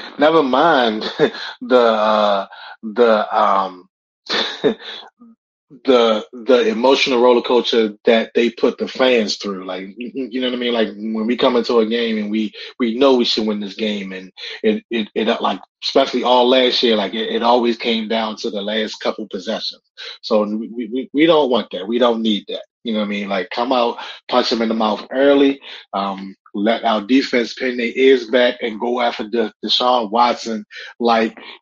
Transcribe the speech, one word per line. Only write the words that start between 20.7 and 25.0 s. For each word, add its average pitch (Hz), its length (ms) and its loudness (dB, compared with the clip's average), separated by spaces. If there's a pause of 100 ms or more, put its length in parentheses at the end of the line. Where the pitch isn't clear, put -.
we, 127 220 -6
we 147 120 4
don't 151 260 4
want 107 200 0
that. 92 160 -10
We 117 120 -2
don't 117 220 2
need 107 280 -2
that. 92 140 -10 (200)
You 117 100 -6
know 107 60 -2
what 104 60 -2
I 101 40 -8
mean? 101 200 -6
Like, 95 220 -4
come 123 220 -4
out, 120 240 0 (320)
punch 123 200 2
them 117 140 0
in 113 60 0
the 113 60 -2
mouth 107 360 -2